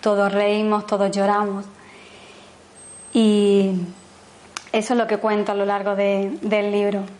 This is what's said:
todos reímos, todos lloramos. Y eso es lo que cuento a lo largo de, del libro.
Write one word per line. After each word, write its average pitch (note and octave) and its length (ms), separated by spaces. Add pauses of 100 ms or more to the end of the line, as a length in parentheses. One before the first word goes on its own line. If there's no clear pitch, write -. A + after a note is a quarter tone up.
todos G3+ 300
reímos, G#3 560
todos G3 240
lloramos. G3 540 (1500)
Y G3+ 600 (960)
eso A3 220
es A#3+ 40
lo A3+ 100
que G#3+ 100
cuento G#3 340
a G3+ 40
lo G3+ 100
largo G3+ 300
de, G3+ 460
del G#3 300
libro. G3+ 320 (160)